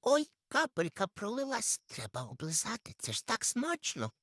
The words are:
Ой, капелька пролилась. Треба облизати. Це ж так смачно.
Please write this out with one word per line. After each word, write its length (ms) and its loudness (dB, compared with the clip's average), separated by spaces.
Ой, 300 4
капелька 600 2
пролилась. 760 -2
Треба 380 -8
облизати. 720 -4
Це 160 -6
ж 120 -4
так 200 0
смачно. 640 -2